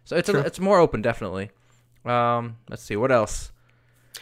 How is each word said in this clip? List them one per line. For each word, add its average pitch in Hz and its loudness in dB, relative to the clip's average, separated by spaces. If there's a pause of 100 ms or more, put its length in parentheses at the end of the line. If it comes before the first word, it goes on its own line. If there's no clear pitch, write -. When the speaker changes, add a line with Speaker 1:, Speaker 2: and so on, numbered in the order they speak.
Speaker 1:
So - -4
it's 170 -2
Speaker 2:
Sure. 175 2
Speaker 1:
a, 143 0
it's 160 -6
more 190 4
open, 143 4
definitely. 104 -4 (540)
Um, 120 0 (120)
let's - -14
see, 107 -6
what 123 2
else? - 0 (680)